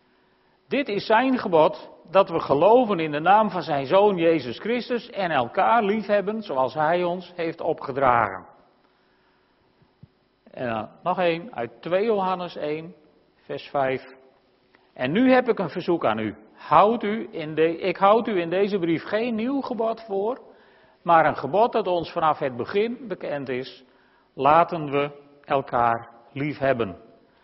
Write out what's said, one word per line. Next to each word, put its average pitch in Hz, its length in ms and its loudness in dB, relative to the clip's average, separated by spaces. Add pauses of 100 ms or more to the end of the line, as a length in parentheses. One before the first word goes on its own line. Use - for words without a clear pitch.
(680)
"Dit 262 200 -2
is 202 180 -4
zijn 247 320 2
gebod, 170 520 0 (200)
dat 190 180 4
we 165 120 -2
geloven 202 600 4
in 160 100 -4
de 147 100 -4
naam 202 300 4
van 175 120 -4
zijn 139 240 -4
Zoon 196 300 4
Jezus 165 420 2
Christus 233 520 -6
en 180 200 -4
elkaar 180 520 2
lief 208 240 -2
hebben 208 360 0
zoals 131 320 -2
hij 160 300 0
ons 180 320 -6
heeft 165 240 -6
opgedragen." 120 840 0 (2000)
En 127 180 -10
dan 110 200 -6 (140)
nog 180 160 -2
één 170 360 -2
uit 120 160 -8 (100)
twee 185 240 -2
Johannes 185 520 -2
één, 160 380 -8 (500)
vers 143 240 -12
vijf. 131 460 -4 (800)
"En 131 180 -4
nu 254 200 4
heb 254 160 4
ik 214 100 0
een 170 120 -4
verzoek 175 340 -2
aan 110 140 0
u. 107 180 -6 (180)
Houd 208 480 4
u 220 280 -4
in 156 240 -10
de, 165 240 2
ik 180 180 -4
houd 220 320 4
u 202 120 -2
in 170 100 -4
deze 196 280 0
brief 170 260 -2
geen 226 300 -4
nieuw 254 260 -4
gebod 226 420 -4
voor, 202 380 -6 (640)
maar 165 240 6
een 131 100 0
gebod 202 360 0
dat 214 140 -2
ons 175 260 -2
vanaf 156 260 0
het 131 180 -4
begin 220 520 -4
bekend 147 400 -8
is. 131 360 -8 (500)
Laten 156 560 2
we 143 200 -2 (340)
elkaar 120 640 0 (240)
lief 139 260 -6
hebben." 117 420 -2 (440)